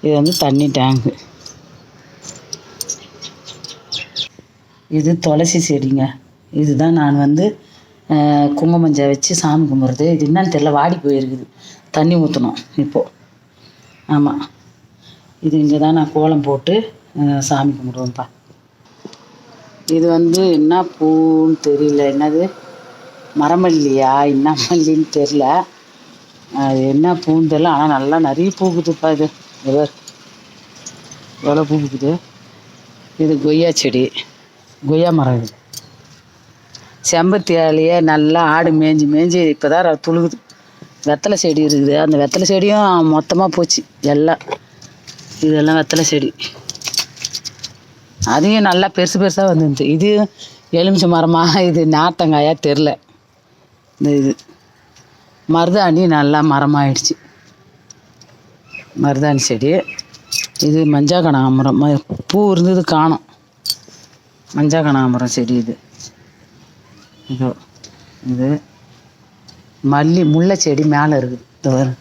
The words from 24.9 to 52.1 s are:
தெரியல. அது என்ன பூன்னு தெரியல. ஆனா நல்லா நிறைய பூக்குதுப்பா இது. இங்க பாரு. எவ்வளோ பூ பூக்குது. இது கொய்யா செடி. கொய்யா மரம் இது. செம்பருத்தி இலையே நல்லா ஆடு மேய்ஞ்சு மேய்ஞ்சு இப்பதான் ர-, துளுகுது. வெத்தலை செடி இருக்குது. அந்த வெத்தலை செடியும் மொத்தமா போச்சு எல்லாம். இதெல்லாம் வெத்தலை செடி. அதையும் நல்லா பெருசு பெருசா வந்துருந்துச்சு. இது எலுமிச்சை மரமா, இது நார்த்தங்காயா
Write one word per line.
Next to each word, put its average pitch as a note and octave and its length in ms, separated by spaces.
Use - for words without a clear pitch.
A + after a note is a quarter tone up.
தெரியல. C#3+ 500
அது C3+ 320
என்ன D3+ 260
பூன்னு D#3+ 380
தெரியல. D#3 160
ஆனா D#3 200
நல்லா C#3+ 320
நிறைய D#3+ 400
பூக்குதுப்பா E3 520
இது. D3+ 180
இங்க C3+ 140
பாரு. D3 140
எவ்வளோ D3 220
பூ D3 120
பூக்குது. C#3+ 440
இது D#3 240
கொய்யா D#3+ 300
செடி. B2+ 400
கொய்யா D#3+ 220
மரம் C3 320
இது. - 180
செம்பருத்தி F3+ 420
இலையே D#3+ 320
நல்லா D#3 420
ஆடு D#3+ 280
மேய்ஞ்சு D#3 420
மேய்ஞ்சு E3+ 260
இப்பதான் D#3 340
ர-, D3+ 200
துளுகுது. E3+ 300
வெத்தலை D3 280
செடி D#3 320
இருக்குது. C#3+ 300
அந்த D#3 220
வெத்தலை C#3+ 340
செடியும் F#3+ 680
மொத்தமா F3 300
போச்சு E3+ 360
எல்லாம். D3 360
இதெல்லாம் D#3 400
வெத்தலை D3+ 220
செடி. D3 320
அதையும் G3+ 440
நல்லா F#3 260
பெருசு F3+ 260
பெருசா G3 280
வந்துருந்துச்சு. D3+ 460
இது G#3 340
எலுமிச்சை F3 400
மரமா, E3 580
இது D#3+ 160
நார்த்தங்காயா D#3 680